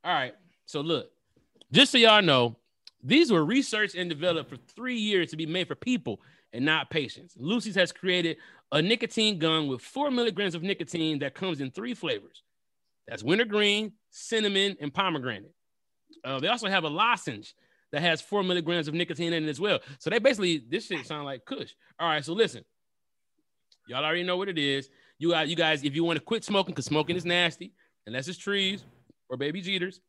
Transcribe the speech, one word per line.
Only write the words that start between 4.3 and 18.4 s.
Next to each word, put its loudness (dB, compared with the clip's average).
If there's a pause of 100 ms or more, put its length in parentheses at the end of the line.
for -14 (180)
three -6
years 0
to -8
be -4
made -2
for -6
people -2 (320)
and -2
not 2
patients. -6
Lucy's -4
has 2
created -2 (340)
a 2
nicotine 0
gum 0
with -4
four -4
milligrams -2
of -8
nicotine -2
that -4
comes -6
in -6
three -8
flavors. -6 (640)
That's -12
wintergreen, 0 (180)
cinnamon, -2
and -8
pomegranate. -4 (720)
Uh, -6
they -2
also -2
have 0
a -2
lozenge -2 (360)
that -2
has 2
four -2